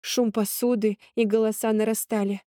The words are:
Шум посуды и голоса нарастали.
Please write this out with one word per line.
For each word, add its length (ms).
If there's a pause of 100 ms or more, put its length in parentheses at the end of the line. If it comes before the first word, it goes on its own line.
Шум 300
посуды 640 (160)
и 100
голоса 480
нарастали. 680 (120)